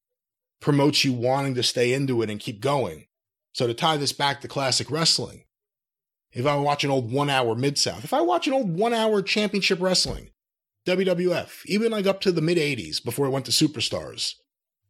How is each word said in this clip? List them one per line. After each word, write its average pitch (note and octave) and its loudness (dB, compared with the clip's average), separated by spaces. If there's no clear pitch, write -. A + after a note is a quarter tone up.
promotes C#3+ 4
you C#3 2
wanting B2+ 0
to B2 -2
stay B2 2
into C3 0
it G#2+ -2
and G#2 -8
keep G#2+ -10
going. A2+ -2
So B2+ 0
to A#2 0
tie D#3+ 2
this C#3+ -2
back C#3 -2
to - -14
classic B2+ -2
wrestling, C3 -2
if B2 -2
I D3 2
watch C#3+ 0
an C#3+ 0
old B2+ 0
one-hour C3 2
Mid-South, B2 -2
if D#3 -12
I C4 4
watch E4+ 0
an C#4+ 0
old A3+ 0
one-hour A3 2
championship G3+ 0
wrestling, F3 0
W F#3 2
W F3+ 2
F, - -6
even, G#3+ 0
like, G#3 -2
up F#3+ 0
to F#3+ 4
the E3 0
mid E3+ 2
eighties A#2+ -2
before C#3 -2
it C3+ 0
went C3+ -2
to - -6
Superstars, G2+ -2